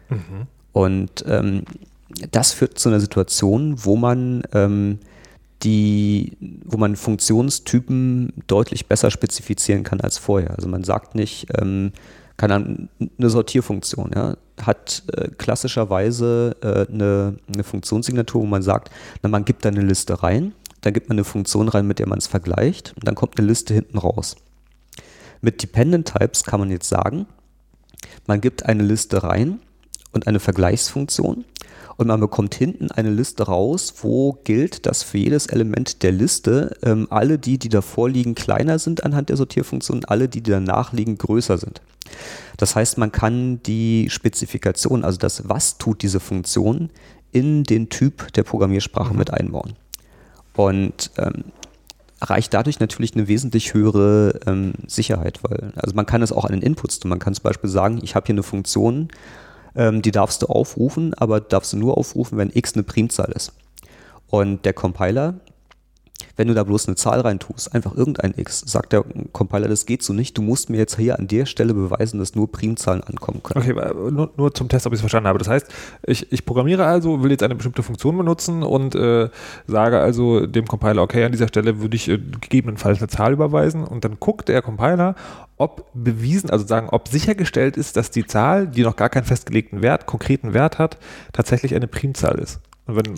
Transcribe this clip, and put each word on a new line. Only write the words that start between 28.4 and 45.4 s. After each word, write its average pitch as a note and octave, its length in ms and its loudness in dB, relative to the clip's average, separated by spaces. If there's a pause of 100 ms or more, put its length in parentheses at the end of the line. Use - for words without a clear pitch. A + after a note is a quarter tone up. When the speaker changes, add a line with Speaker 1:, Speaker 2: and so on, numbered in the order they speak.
Speaker 2:
gibt B2 240 -2
eine A2 180 4
Liste G2+ 400 2
rein A2+ 360 0 (540)
und - 140 -2
eine G#2 120 4
Vergleichsfunktion G#2 1040 0 (540)
und A#2 100 0
man A2 140 2
bekommt G#2 340 0
hinten - 360 -4
eine A2 180 0
Liste A2 340 -2
raus, G2+ 580 -2
wo B2+ 320 0 (120)
gilt, B2 400 0
dass - 180 -2
für - 140 -6
jedes C#3+ 300 0
Element A2+ 560 -2
der F#2 100 4
Liste, A#2 680 0
ähm, A2 280 2
alle A#2+ 280 2
die, B2+ 200 -2
die B2 120 -6
davor A2 400 2
liegen, B2 260 0
kleiner D#3+ 440 0
sind E3 240 -4
anhand C#3+ 260 0
der C#3 80 2
Sortierfunktion, C3+ 680 -2
alle A#2+ 240 2
die, A#2 120 -8
die A2 100 0
danach F#2+ 420 0
liegen, A2 240 -2
größer G#2+ 400 0
sind. - 240 -10 (760)
Das - 180 0
heißt, A2 220 2
man A2 140 0
kann A#2+ 520 0
die A2+ 460 2
Spezifikation, - 920 -2
also F#2 140 0
das, - 300 -4